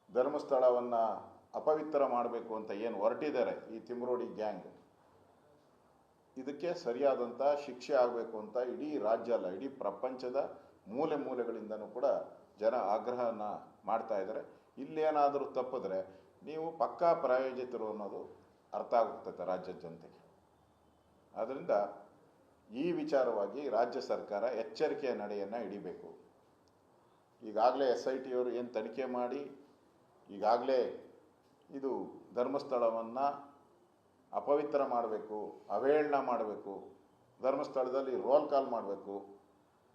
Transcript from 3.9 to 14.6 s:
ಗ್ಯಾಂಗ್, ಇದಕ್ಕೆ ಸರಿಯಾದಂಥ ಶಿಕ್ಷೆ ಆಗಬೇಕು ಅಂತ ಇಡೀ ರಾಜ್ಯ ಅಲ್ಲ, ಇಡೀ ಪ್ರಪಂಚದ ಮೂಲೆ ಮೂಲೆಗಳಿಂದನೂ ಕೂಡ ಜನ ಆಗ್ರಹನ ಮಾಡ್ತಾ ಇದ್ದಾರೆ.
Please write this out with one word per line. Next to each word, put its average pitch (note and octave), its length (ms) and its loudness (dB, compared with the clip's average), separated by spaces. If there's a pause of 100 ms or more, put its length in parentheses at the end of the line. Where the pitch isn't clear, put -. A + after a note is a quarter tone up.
ಗ್ಯಾಂಗ್, G2+ 400 -4 (1700)
ಇದಕ್ಕೆ C#3+ 380 -4
ಸರಿಯಾದಂಥ B2 680 2 (240)
ಶಿಕ್ಷೆ C3 280 -6
ಆಗಬೇಕು A#2 440 2
ಅಂತ G#2 180 -6
ಇಡೀ B2+ 420 -2
ರಾಜ್ಯ A2+ 340 2
ಅಲ್ಲ, G2+ 140 2
ಇಡೀ G#2 220 -4
ಪ್ರಪಂಚದ B2+ 680 -4 (500)
ಮೂಲೆ D3 280 0
ಮೂಲೆಗಳಿಂದನೂ A2+ 680 -4
ಕೂಡ A#2+ 200 -2 (540)
ಜನ A2+ 140 4
ಆಗ್ರಹನ A2+ 680 0 (420)
ಮಾಡ್ತಾ A2 360 0
ಇದ್ದಾರೆ. - 220 -4 (360)